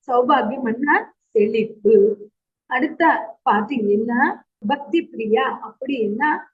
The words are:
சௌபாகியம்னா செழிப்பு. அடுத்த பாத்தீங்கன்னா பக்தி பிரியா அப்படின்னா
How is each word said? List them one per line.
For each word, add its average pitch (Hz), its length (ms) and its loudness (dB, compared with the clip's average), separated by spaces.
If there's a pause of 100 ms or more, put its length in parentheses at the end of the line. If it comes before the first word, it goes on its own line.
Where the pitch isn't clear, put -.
சௌபாகியம்னா 247 880 0 (380)
செழிப்பு. 220 640 2 (720)
அடுத்த 294 320 -2 (460)
பாத்தீங்கன்னா 220 720 0 (480)
பக்தி 277 300 -2 (100)
பிரியா 220 360 -2 (160)
அப்படின்னா 247 680 -4 (240)